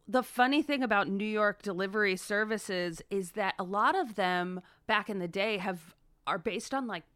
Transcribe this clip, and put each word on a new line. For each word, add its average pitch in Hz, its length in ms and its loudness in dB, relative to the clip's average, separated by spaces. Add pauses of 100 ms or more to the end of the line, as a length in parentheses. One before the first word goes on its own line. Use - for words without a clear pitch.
The 247 140 2
funny 254 400 2
thing 285 220 0
about 202 240 4
New 196 180 0
York 214 380 2
delivery 196 520 0
services 202 920 -2
is 196 220 -4
that 190 260 -2
a 190 60 -4
lot 208 320 2
of 285 180 -2
them 180 480 0 (240)
back 208 240 2
in 202 80 -4
the 175 100 -2
day 196 300 0
have, 175 380 -6 (320)
are 160 100 0
based 190 340 -4
on, 269 140 -2
like, 185 200 -6 (100)